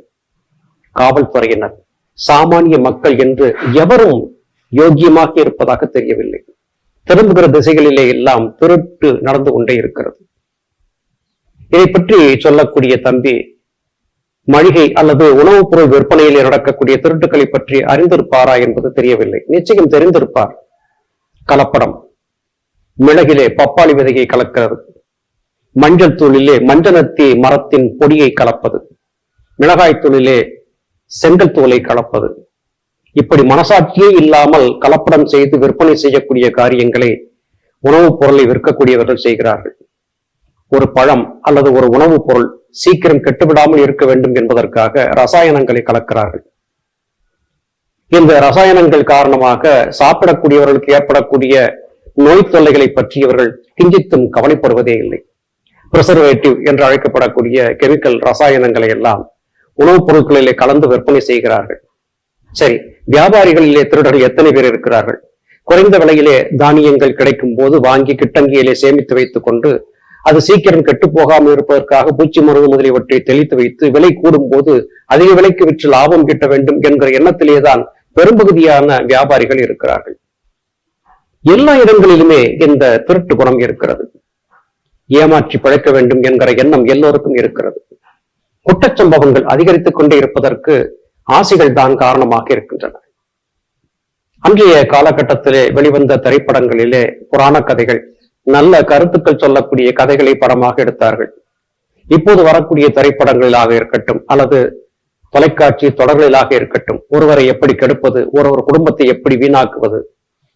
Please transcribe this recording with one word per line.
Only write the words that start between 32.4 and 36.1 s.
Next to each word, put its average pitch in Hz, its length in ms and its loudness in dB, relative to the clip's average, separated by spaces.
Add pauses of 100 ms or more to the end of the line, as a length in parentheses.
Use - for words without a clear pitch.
இப்படி 147 260 0
மனசாட்சியே 185 760 2
இல்லாமல் 147 600 2
கலப்படம் 156 460 0
செய்து 139 340 0
விற்பனை 139 380 0
செய்யக்கூடிய 131 540 -2